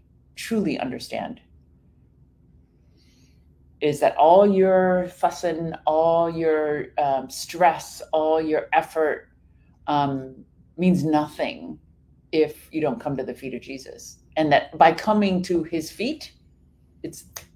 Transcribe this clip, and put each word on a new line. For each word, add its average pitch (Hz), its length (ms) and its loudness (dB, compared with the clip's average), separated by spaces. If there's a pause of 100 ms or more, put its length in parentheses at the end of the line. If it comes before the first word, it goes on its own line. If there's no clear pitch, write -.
(360)
truly 190 440 -4
understand, - 600 -8 (2500)
is 147 180 0
that - 180 2
all 180 300 8
your 185 680 2
fussing, 165 580 -4 (120)
all 165 440 2
your, 156 580 -2 (100)
um, 135 320 0
stress, - 720 -2 (120)
all 156 280 2
your 156 320 -2
effort, 160 560 0 (580)
um, 139 480 -2 (420)
means 170 260 2
nothing 151 760 -2 (520)
if 151 400 0
you 156 100 -4
don't 135 180 -2
come 143 180 -6
to 135 60 -4
the 123 100 -8
feet 127 200 -12
of 120 80 -10
Jesus. - 580 -18 (160)
And 156 160 0
that - 260 0
by 165 160 8
coming 202 500 0
to 170 200 -2
his 160 280 -8
feet, 277 420 -8 (720)
it's, - 220 -14 (300)